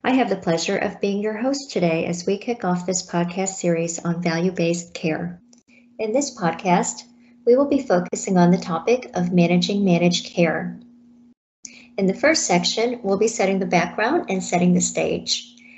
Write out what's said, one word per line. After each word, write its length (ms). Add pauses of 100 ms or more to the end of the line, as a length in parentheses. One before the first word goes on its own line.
I 80
have 180
the 60
pleasure 400
of 240
being 200
your 160
host 360
today 340
as 180
we 140
kick 260
off 220
this 180
podcast 500
series 440
on 240
value-based 720
care. 480 (560)
In 140
this 220
podcast, 680 (420)
we 120
will 100
be 160
focusing 560
on 140
the 60
topic 560
of 180
managing 520
managed 480
care. 460 (1200)
In 80
the 80
first 320
section, 560
we'll 160
be 100
setting 300
the 80
background 640
and 140
setting 300
the 80
stage. 760 (220)